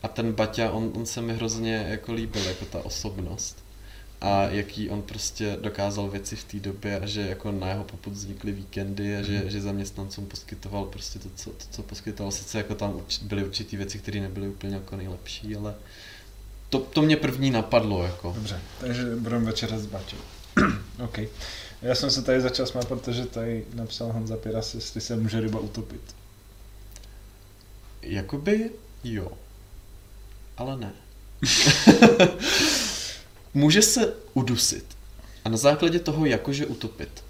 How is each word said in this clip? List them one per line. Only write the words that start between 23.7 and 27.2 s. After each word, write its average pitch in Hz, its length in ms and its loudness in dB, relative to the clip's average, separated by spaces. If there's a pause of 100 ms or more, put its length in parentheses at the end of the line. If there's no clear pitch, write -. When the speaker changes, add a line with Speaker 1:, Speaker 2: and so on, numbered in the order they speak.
Speaker 2:
napsal 117 380 -6
Honza 113 240 -2
Piras, 110 380 -4
jestli 113 260 -8
se 117 160 -4
může 110 240 2
ryba 110 180 0
utopit. - 560 -8 (1900)